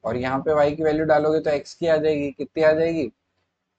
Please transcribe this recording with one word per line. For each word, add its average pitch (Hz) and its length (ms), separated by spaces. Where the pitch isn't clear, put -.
और 113 120
यहाँ 127 240
पे 156 140
वाई 147 220
की 160 60
वैल्यू 156 240
डालोगे 156 340
तो 151 100
एक्स - 240
की 170 120
आ 160 100
जाएगी, 151 360
कितनी 147 300
आ 156 100
जाएगी, 160 360